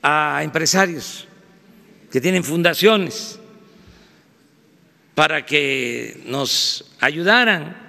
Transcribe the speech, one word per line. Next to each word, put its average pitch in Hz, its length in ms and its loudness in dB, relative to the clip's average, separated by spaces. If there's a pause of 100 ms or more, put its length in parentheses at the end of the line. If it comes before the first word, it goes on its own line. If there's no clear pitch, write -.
a 147 420 0
empresarios 160 840 -2 (840)
que 127 120 -2
tienen 180 220 2
fundaciones 170 960 2 (1700)
para 151 320 0
que 127 800 -2
nos - 760 -4
ayudaran 175 760 2 (140)